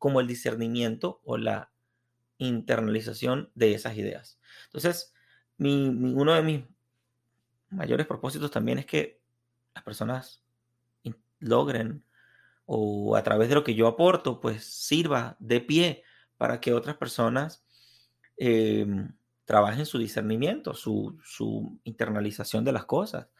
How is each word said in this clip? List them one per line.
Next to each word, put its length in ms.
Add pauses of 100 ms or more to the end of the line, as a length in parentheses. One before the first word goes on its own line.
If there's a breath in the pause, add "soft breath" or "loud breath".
como 200
el 60
discernimiento 960
o 120
la 340 (680)
internalización 1160
de 200
esas 220
ideas. 440 (240 loud breath)
Entonces, 480 (460 soft breath)
mi, 320
mi, 240
uno 180
de 100
mis 220 (1040)
mayores 380
propósitos 440
también 280
es 80
que 340 (540)
las 100
personas 580 (600)
in-, 200 (160)
logren, 640 (640 soft breath)
o 500
a 80
través 280
de 60
lo 60
que 120
yo 120
aporto, 540
pues 240
sirva 720
de 220
pie 420 (360 soft breath)
para 220
que 120
otras 240
personas, 640 (760 soft breath)
em, 760 (320)
trabajen 400
su 140
discernimiento, 760
su, 480
su 600
internalización 800
de 80
las 140
cosas. 420 (120)